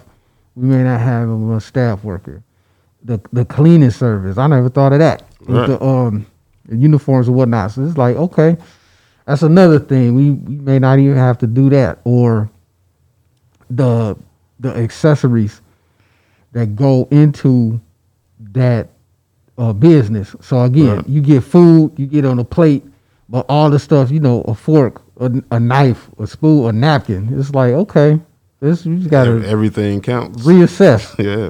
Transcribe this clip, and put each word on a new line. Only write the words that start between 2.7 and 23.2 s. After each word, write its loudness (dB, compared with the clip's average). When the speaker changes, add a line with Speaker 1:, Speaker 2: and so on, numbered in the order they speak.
Speaker 1:
The, -6
the -4
cleaning 4
service, -4
I -2
never 0
thought 0
of 2
that. 0
With -14
Speaker 2:
Right. 0
Speaker 1:
the, -4
um, -2
the -8
uniforms 0
and 0
whatnot. -2
So -6
it's -6
like, 0
okay, 0
that's -2
another 4
thing. 0
We, 2
we -8
may -2
not 2
even 2
have 0
to -2
do 2
that. 0
Or 0
the, -2
the -8
accessories -2
that -4
go 0
into 2
that, -2
uh, -2
business. 2
So -4
again, 2
Speaker 2:
Right. -10
Speaker 1:
you -2
get 2
food, 4
you -6
get -2
on -2
a -4
plate, 0